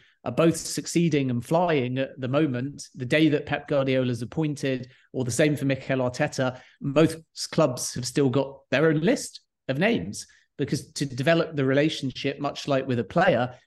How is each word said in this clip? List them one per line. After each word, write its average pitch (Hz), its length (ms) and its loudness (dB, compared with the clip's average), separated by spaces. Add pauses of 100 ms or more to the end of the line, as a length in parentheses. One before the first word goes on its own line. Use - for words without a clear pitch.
(240)
are 123 80 -4
both 160 240 4
succeeding 147 720 0
and 120 160 -2
flying 156 540 0
at 135 200 -4
the 131 100 -4
moment. 139 680 -2
The 131 100 -8
day 156 240 4
that 143 160 2
Pep 143 240 -4
Guardiola 131 420 2
is 120 120 -4
appointed, 135 680 -4 (240)
or 131 120 -4
the 123 60 -2
same 151 260 2
for 143 100 -4
Mikel 135 320 -2
Arteta, 127 600 -2 (220)
most 143 380 2 (340)
clubs 147 420 0
have 123 120 -6
still 139 240 2
got 135 300 -2 (100)
their 139 160 4
own 156 140 2
list - 420 -2 (260)
of 135 100 -4
names, 196 480 -2 (300)
because 143 360 -4
to - 120 -4
develop 143 520 0
the 139 80 2
relationship, 139 720 0
much 143 300 -6
like 135 180 0
with 123 140 0
a 110 40 -4
player, 123 480 2 (140)